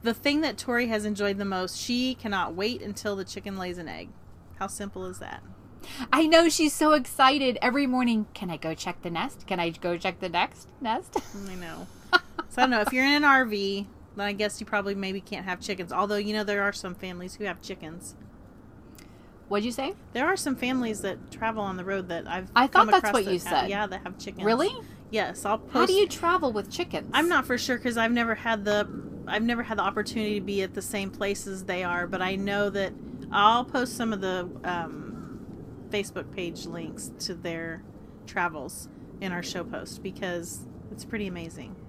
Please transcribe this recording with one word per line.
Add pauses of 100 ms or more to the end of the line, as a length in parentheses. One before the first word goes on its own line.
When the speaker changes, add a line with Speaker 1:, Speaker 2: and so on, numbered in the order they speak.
Speaker 1:
The
thing
that
Tori
has
enjoyed
the
most,
she
cannot
wait
until
the
chicken
lays
an
egg. (500)
How
simple
is
that? (680)
Speaker 2:
I
know.
She's
so
excited
every
morning.
"Can
I
go
check
the
nest?
Can
I
go
check
the
next (140)
nest?" (160)
<laughs>
Speaker 1:
I
know. (260)
So (380)
I
don't
know.
If
you're
in
an
R
V, (300)
then
I
guess
you
probably
maybe
can't
have
chickens.
Although,
you
know,
there
are
some
families
who
have
chickens. (1300)
Speaker 2:
What'd
you
say? (180)
Speaker 1:
There
are
some
families
that
travel
on
the
road
that
I've
Speaker 2:
I
thought
Speaker 1:
come
Speaker 2:
that's
Speaker 1:
across
Speaker 2:
what
Speaker 1:
that
Speaker 2:
you
Speaker 1:
have,
Speaker 2:
said.
Speaker 1:
yeah,
that
have
chickens.
Speaker 2:
Really? (400)
Speaker 1:
Yes,
I'll (140)
Speaker 2:
How
do
Speaker 1:
post
Speaker 2:
you
travel
with
chickens?
Speaker 1:
I'm
not
for
sure
'cause
I've
never
had
the, (380)
I've
never
had
the
opportunity
to
be
at
the
same
places
they
are,
but
I
know
that (380)
I'll
post
some
of
the, (160)
um, (840)
Facebook
page
links
to
their (460)
travels (320)
in
our
show
post
because (240)
it's
pretty
amazing. (140)